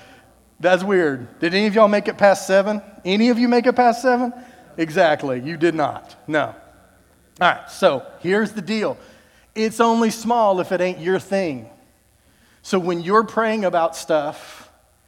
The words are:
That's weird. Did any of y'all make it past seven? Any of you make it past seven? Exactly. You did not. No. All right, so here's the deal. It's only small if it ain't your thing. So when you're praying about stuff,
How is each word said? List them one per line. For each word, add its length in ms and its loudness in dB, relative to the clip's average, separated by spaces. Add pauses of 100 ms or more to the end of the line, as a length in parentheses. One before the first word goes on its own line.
(600)
That's 240 2
weird. 560 -2
Did 140 -2
any 140 0
of 80 -2
y'all 120 6
make 200 -2
it 100 -6
past 300 4
seven? 340 0 (240)
Any 240 2
of 80 2
you 100 0
make 200 2
it 60 4
past 280 2
seven? 320 0 (440)
Exactly. 640 0
You 160 -8
did 180 0
not. 400 -6 (120)
No. 280 -2 (840)
All 100 4
right, 180 -8
so 340 0 (160)
here's 340 -2
the 100 -10
deal. 340 -4 (560)
It's 260 -2
only 300 2
small 500 0
if 120 -4
it 100 0
ain't 180 -2
your 200 0
thing. 500 -6 (920)
So 160 -2
when 220 -2
you're 240 2
praying 400 -2
about 300 -2
stuff, 680 -6 (440)